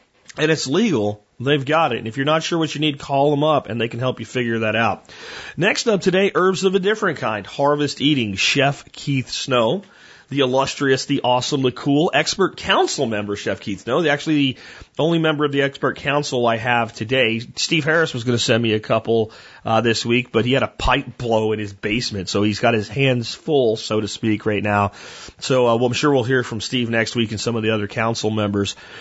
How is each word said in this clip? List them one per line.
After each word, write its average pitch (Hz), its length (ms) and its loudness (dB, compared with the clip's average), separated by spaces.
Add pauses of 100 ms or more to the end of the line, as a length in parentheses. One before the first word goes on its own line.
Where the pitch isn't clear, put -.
(380)
and 156 100 2
it's 151 200 0
legal, 131 560 0 (160)
they've 135 240 0
got 151 280 2
it. 113 60 -2
And 110 80 -8
if 113 100 -8
you're 135 80 -2
not 160 200 0
sure 175 120 -2
what 160 160 -2
you 143 80 -8
need, 151 200 -2
call 143 320 2
them 143 100 0
up 151 260 2
and 117 120 -4
they 117 80 0
can 120 100 -10
help 127 220 -4
you 107 60 -10
figure 117 340 -2
that 107 160 0
out. 110 360 -2 (440)
Next 208 320 0
up 202 140 2
today, 190 300 2
herbs 185 300 2
of 190 140 2
a - 20 0
different 190 400 0
kind. 110 260 -4
Harvest 143 560 0
Eating, 123 360 2
Chef - 560 0
Keith 135 360 -4
Snow. 127 540 0 (460)
The 139 120 -2
illustrious, 131 640 0
the 143 180 0
awesome, 123 380 2
the 127 100 2
cool, 147 420 2
expert - 420 0
council 196 500 0
member, 104 280 -2
Chef 101 240 -4
Keith 95 240 -8
Snow. 139 200 0
The, 151 80 0
actually, 143 420 0
the - 500 -10
only 170 160 2
member 156 260 2
of 143 60 0
the 139 120 2
expert 139 340 -2
council 139 500 -2
I 113 100 2
have 117 360 0
today. 113 480 0 (160)
Steve 160 260 0
Harris 160 320 0
was 120 80 -6
gonna 120 160 2
send 117 240 2
me 110 120 2
a 110 40 2
couple, 113 540 0 (320)
uh, 110 160 2
this 117 260 0
week, 123 240 0
but 110 140 2
he 123 80 0
had 131 100 2
a 107 60 0
pipe - 500 -2
blow 110 320 0
in 107 80 -2
his 104 140 -8
basement, 107 560 -4
so 104 160 0
he's 107 160 0
got 117 140 4
his 107 140 -2
hands 127 460 0
full, 131 400 2
so 110 260 -2
to 107 60 -2
speak, 107 400 -2
right 104 160 0
now. 101 300 2 (480)
So, 127 260 2
uh, 117 80 4
well, 120 120 2
I'm 123 80 -2
sure 147 200 2
we'll 127 80 2
hear 123 220 0
from 113 160 -8
Steve 120 300 -2
next 113 260 0
week 113 160 0
and 101 80 -6
some 117 160 -2
of 110 80 -2
the 110 100 2
other 104 140 -2
council 113 420 -2
members. 101 460 0 (240)